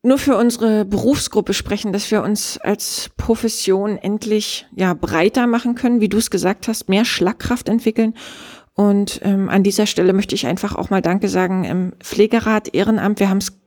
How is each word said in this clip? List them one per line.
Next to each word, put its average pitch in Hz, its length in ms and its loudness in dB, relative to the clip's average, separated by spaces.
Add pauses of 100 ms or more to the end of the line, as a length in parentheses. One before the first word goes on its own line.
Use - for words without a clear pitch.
nur 262 120 6
für 269 200 2
unsere 220 460 2
Berufsgruppe 214 680 0
sprechen, 202 400 -4
dass 202 180 -4
wir 214 100 2
uns - 360 -4
als - 580 -4
Profession 208 800 -2
endlich, 214 760 -4
ja, 185 180 0
breiter 240 540 2
machen 240 280 0
können, 240 260 2
wie 208 80 2
du 202 80 0
es 220 120 0
gesagt 190 380 -2
hast, - 220 -6
mehr 202 160 4
Schlagkraft - 640 -2
entwickeln. 226 440 0 (600)
Und, 202 500 2
ähm, 196 260 0
an 190 140 4
dieser 202 220 2
Stelle 180 260 2
möchte 190 240 0
ich - 100 -4
einfach 190 300 -4
auch - 140 -6
mal 196 120 2
Danke 190 280 0
sagen, 185 340 0
ähm, 180 300 -2 (100)
Pflegerat, 214 720 0
Ehrenamt, 214 460 0
wir 196 80 2
haben's 196 240 -2 (140)